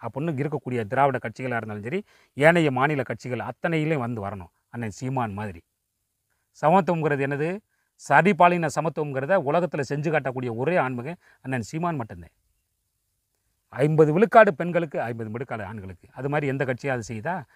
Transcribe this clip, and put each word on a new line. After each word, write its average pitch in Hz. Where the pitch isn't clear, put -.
அப்படின்னு 143
இருக்கக்கூடிய 123
திராவிட 131
கட்சிகளா 123
இருந்தாலும் 107
சரி, 160
ஏனைய 156
மாநில 131
கட்சிகள் 120
அத்தனையிலையும் 156
வந்து 117
வரணும் 98
அண்ணன் 117
சீமான் 123
மாதிரி. 98
சமத்துவம்ங்கிறது 156
என்னது? 147
சரிபாலின 175
சமத்துவம்ங்கிறத 151
உலகத்துல 160
செஞ்சு 147
காட்டக்கூடிய 127
ஒரே 143
ஆண்மகன் 131
அண்ணன் 131
சீமான் 160
மட்டும்தான். 92
ஐம்பது 151
விழுக்காடு 208
பெண்களுக்கு, 170
ஐம்பது 117
விழுக்காடு 117
ஆண்களுக்கு. 92
அது 131
மாதிரி 147
எந்த 135
கட்சியாவது 127
செய்யுதா? 131